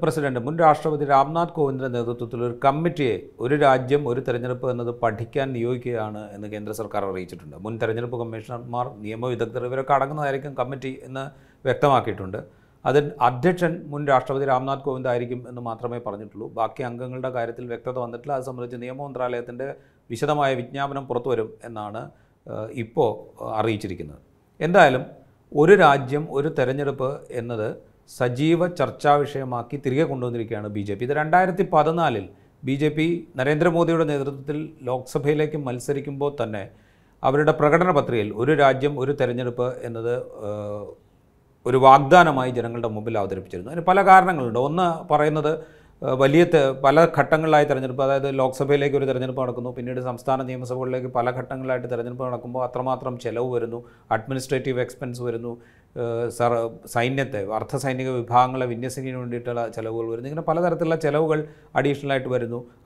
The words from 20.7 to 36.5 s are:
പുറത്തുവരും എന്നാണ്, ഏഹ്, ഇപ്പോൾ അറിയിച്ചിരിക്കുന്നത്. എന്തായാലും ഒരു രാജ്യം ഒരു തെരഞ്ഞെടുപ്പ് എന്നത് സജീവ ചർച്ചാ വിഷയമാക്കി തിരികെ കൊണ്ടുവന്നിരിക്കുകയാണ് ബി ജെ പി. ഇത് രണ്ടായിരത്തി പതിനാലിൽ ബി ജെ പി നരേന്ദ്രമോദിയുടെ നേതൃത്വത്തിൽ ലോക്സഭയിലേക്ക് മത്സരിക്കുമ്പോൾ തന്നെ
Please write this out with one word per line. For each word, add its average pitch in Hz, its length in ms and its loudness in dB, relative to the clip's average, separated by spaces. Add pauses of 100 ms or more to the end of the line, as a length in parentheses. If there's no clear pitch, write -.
പുറത്തുവരും 120 440 -2 (140)
എന്നാണ്, 110 460 -10 (400)
ഏഹ്, 110 220 -8
ഇപ്പോൾ 117 380 0 (480)
അറിയിച്ചിരിക്കുന്നത്. 98 600 -4 (420)
എന്തായാലും 151 440 6 (520)
ഒരു 156 180 10
രാജ്യം 147 560 4
ഒരു 143 180 -2
തെരഞ്ഞെടുപ്പ് 135 720 -2 (100)
എന്നത് 117 600 -6 (280)
സജീവ 151 480 2
ചർച്ചാ 147 480 2
വിഷയമാക്കി 135 720 -4
തിരികെ 135 180 2
കൊണ്ടുവന്നിരിക്കുകയാണ് 120 640 -4
ബി 104 120 -6
ജെ 101 140 -4
പി. 104 100 -6
ഇത് 123 60 -4
രണ്ടായിരത്തി 170 640 2
പതിനാലിൽ 151 560 2 (360)
ബി 131 80 -2
ജെ 143 160 0
പി 160 480 -2
നരേന്ദ്രമോദിയുടെ 160 680 2
നേതൃത്വത്തിൽ 143 680 -4 (100)
ലോക്സഭയിലേക്ക് 147 760 -2
മത്സരിക്കുമ്പോൾ 139 840 -4
തന്നെ 107 260 -6 (560)